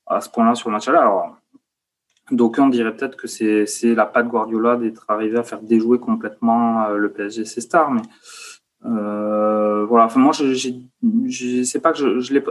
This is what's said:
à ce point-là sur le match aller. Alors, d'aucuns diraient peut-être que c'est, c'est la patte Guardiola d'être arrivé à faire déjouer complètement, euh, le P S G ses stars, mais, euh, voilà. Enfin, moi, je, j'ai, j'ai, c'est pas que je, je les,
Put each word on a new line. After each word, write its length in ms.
à 140
ce 80
point-là 260
sur 140
le 40
match 140
aller. 100
Alors, 380
d'aucuns 380
diraient 260
peut-être 200
que 120
c'est, 400
c'est 260
la 140
patte 200
Guardiola 500
d'être 320
arrivé 280
à 60
faire 180
déjouer 380
complètement, 840
euh, 100
le 160
P 140
S 100
G 100
ses 160
stars, 300
mais, 100
euh, 1000
voilà. 200
Enfin, 140
moi, 140
je, 200
j'ai, 280
j'ai, 400
c'est 140
pas 120
que 80
je, 200
je 140
les, 180